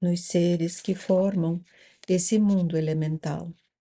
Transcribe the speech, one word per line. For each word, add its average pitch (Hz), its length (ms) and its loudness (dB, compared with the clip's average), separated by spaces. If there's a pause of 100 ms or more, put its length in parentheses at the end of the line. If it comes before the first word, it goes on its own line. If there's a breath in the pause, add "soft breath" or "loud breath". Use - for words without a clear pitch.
nos 175 200 0
seres 175 600 0
que 190 140 -4
formam 185 680 0 (480 soft breath)
esse 185 300 2
mundo 185 400 2
elemental. 156 760 -4 (280)